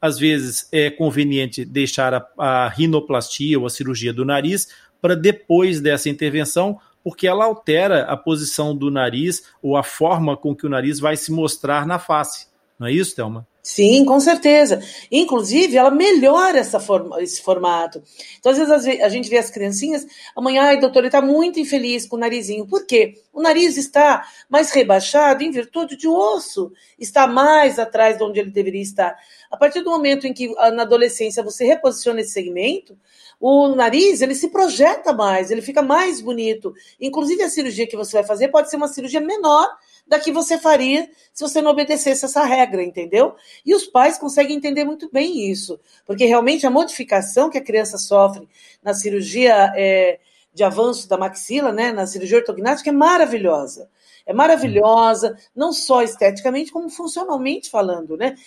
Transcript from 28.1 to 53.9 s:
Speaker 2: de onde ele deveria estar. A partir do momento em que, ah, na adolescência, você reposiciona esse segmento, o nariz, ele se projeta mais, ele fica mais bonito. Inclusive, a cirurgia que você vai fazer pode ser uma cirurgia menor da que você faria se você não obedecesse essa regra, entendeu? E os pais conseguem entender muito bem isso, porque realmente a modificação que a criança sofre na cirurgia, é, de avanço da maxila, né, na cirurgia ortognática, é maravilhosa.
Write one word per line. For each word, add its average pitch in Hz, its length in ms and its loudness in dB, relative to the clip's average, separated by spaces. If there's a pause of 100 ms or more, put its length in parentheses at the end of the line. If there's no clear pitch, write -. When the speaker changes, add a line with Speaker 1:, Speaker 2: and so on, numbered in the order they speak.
Speaker 2:
de 220 60 -4
onde 208 160 -4
ele 196 120 -6
deveria 196 300 -4
estar. 196 360 -4 (340)
A - 60 -10
partir 294 240 2
do 349 80 -6
momento 277 360 0
em 254 80 -6
que, 233 240 -8
ah, 226 140 4
na 233 120 -2
adolescência, 233 600 0
você 214 220 -6
reposiciona 240 560 0
esse 208 100 -8
segmento, 196 640 -6 (400)
o 277 380 4
nariz, 254 460 2
ele 269 120 0
se 339 140 -4
projeta 339 640 2
mais, 196 400 0
ele 220 100 -4
fica 277 200 -2
mais 302 400 0
bonito. 220 520 -6 (280)
Inclusive, 302 420 -2
a 349 60 -2
cirurgia 233 360 -4
que 226 120 -12
você 208 160 -10
vai 208 100 2
fazer 214 240 0
pode 294 220 2
ser 302 80 -6
uma 294 100 -4
cirurgia 269 320 -6
menor 320 480 2 (400)
da 302 120 2
que 302 120 -4
você 330 260 -2
faria 302 520 2 (240)
se - 100 -12
você 302 180 -2
não 294 100 2
obedecesse 285 520 0
essa 285 200 0
regra, 247 380 0
entendeu? 180 540 -2 (300)
E 349 100 4
os 392 100 -2
pais 277 320 2
conseguem 285 380 0
entender 294 300 -2
muito 311 260 -10
bem 269 400 -2
isso, 190 280 -10 (260)
porque 202 200 0
realmente 247 400 2
a 247 60 2
modificação 254 800 0
que 294 80 -6
a 269 60 -6
criança 208 340 -2
sofre 196 500 2 (340)
na 202 120 -4
cirurgia, 202 800 2
é, 190 440 2 (340)
de 202 100 0
avanço 214 460 -2
da 185 80 0
maxila, 220 560 -4
né, 233 180 -2
na 196 160 -4
cirurgia 190 300 -2
ortognática, 240 520 -2
é 285 40 0
maravilhosa. 233 960 0 (360)